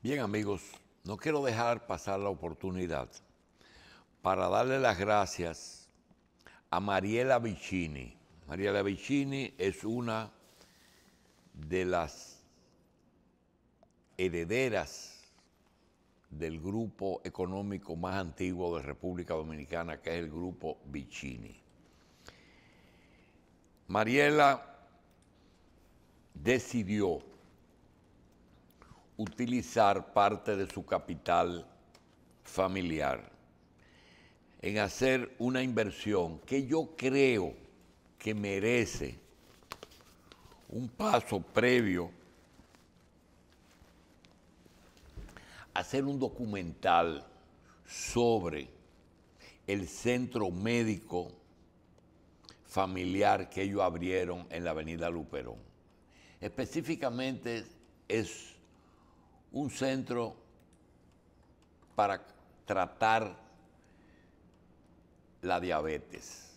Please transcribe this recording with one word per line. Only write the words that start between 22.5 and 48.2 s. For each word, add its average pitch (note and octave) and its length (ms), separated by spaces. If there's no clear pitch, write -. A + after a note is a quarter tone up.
Mariela C#3 1000
decidió G2+ 880
utilizar A2 960
parte G#2 440
de F#2+ 100
su F#2 180
capital F2 840
familiar D#2+ 880
en G2+ 180
hacer B2 600
una B2+ 240
inversión G#2 800
que C3+ 260
yo D#3 300
creo B2+ 580
que G#2+ 160
merece G2+ 840
un A#2+ 200
paso B2+ 520
previo, G#2+ 720
hacer C3 300
un C#3 140
documental F2 1080
sobre F2+ 840